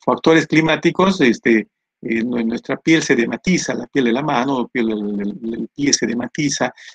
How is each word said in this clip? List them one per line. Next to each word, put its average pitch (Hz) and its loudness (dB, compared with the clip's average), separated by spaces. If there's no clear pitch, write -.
factores 156 2
climáticos, 160 2
este, 113 2
eh, 113 -4
nue-, 120 -2
nuestra 120 -4
piel 160 2
se 135 2
dematiza, 127 0
la 117 -8
piel 135 0
de 113 2
la 135 -2
mano, 131 0
la - -8
piel 113 -2
del, 104 -4
del, 101 -6
del 113 -8
pie 139 -2
se 120 -2
dematiza, 123 -4